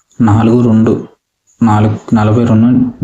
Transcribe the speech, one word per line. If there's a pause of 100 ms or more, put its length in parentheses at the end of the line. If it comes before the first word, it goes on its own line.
(200)
నాలుగు
రెండు, (540)
నాలుగు,
నలభై
రెండు (360)